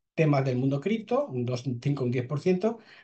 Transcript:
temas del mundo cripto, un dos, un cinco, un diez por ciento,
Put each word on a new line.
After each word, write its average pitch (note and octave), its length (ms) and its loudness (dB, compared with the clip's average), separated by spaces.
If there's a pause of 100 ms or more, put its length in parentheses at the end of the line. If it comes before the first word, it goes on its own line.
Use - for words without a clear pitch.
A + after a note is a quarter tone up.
(140)
temas D3 300 4
del B2+ 120 0
mundo C#3 240 2
cripto, A#3+ 460 0
un B2 180 -4
dos, B2 220 -4
un A#2+ 160 -4
cinco, C#3+ 220 0
un B2 80 0
diez B2 140 -2
por C#3+ 140 -4
ciento, F#3 380 0 (260)